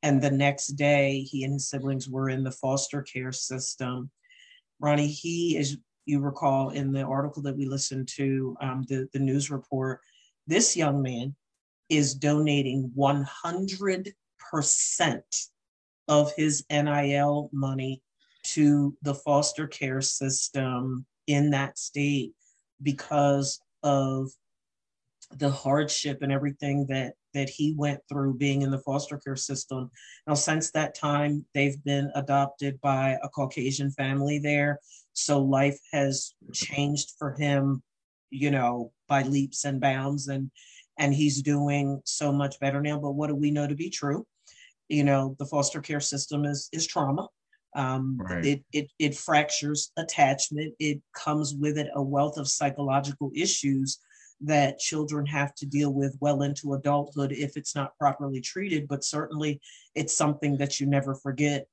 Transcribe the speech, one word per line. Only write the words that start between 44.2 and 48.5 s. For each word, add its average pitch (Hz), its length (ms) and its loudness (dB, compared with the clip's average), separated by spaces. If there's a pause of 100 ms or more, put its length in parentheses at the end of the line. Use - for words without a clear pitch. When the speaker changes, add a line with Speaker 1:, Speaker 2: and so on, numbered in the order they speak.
Speaker 1:
You 147 160 4
know, 135 340 2
the 139 60 -6
foster 147 340 -2
care 143 220 -4
system 143 420 -4
is, 143 300 -4
is 160 140 -4
trauma. 151 420 -2 (440)
Um, 131 460 -2
Speaker 2:
Right. 92 260 -2
Speaker 1:
it, 143 280 0